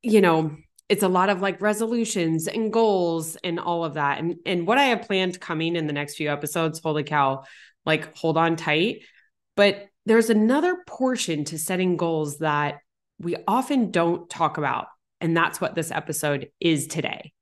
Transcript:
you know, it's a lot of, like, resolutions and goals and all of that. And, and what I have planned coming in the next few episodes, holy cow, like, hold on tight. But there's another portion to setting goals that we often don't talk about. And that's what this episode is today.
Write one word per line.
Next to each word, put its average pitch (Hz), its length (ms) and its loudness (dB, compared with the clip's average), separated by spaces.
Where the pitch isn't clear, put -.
you 220 180 6
know, 160 340 2
it's 208 120 2
a 190 60 2
lot 185 220 4
of, 190 100 0
like, 190 220 -2
resolutions 208 840 0
and 220 220 -2
goals 180 640 0
and 170 220 -4
all 170 240 -2
of 151 120 -4
that. 143 240 0
And, 165 260 -4
and 175 220 -2
what 226 100 2
I 277 100 4
have 233 160 0
planned 185 380 -2
coming 165 340 -2
in 160 120 -2
the 147 80 -2
next 147 220 -6
few 147 120 -4
episodes, 156 520 -4
holy 151 240 -2
cow, 139 400 0
like, 156 280 0
hold 160 220 0
on 165 200 2
tight. 160 480 0
But 202 300 4
there's 226 240 4
another 277 580 2
portion 202 580 -2
to 156 140 -8
setting 180 380 0
goals 156 420 -2
that 147 420 0
we 170 180 -4
often 240 420 0
don't 170 380 0
talk 160 300 -2
about. 135 300 -2
And 165 160 0
that's 165 280 0
what - 120 -2
this 160 160 -4
episode 147 600 -4
is 151 280 2
today. - 540 -8